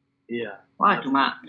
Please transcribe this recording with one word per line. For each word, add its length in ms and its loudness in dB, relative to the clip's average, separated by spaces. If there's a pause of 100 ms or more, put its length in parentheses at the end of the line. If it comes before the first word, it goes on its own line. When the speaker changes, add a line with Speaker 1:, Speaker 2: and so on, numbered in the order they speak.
(300)
Speaker 1:
Iya. 340 -6 (140)
Speaker 2:
Wah, 240 2
cuma 480 0